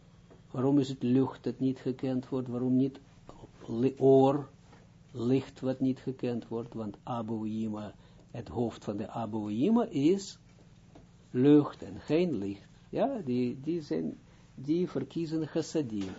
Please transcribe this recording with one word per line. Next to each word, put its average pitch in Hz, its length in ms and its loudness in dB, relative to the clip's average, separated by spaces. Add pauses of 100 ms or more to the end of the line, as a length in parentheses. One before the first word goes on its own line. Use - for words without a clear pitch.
(520)
Waarom 139 280 4
is 135 100 2
het 135 140 -6
lucht 127 400 2
dat 123 160 -4
niet 131 200 0
gekend 127 500 -4
wordt? 127 180 -4
Waarom 123 280 0
niet 135 240 2 (680)
li-, 120 300 2
oor, 135 520 6 (640)
licht 127 480 0
wat 131 200 -4
niet 131 200 0
gekend 123 480 -6
wordt? 117 260 -6
Want 107 300 -8
Abouima, 110 920 -6 (380)
het 120 160 -12
hoofd 107 360 -4
van 104 140 -6
de 104 120 -8
Abouima 113 760 0
is 170 520 0 (920)
lucht 143 520 6
en 95 160 -12
geen 160 380 0
licht. 98 300 -8 (220)
Ja, 214 360 -2
die, 123 360 -2
die 160 200 -4
zijn 160 360 -4 (480)
die 165 240 0
verkiezen 160 580 -4
chassadim. 117 720 -4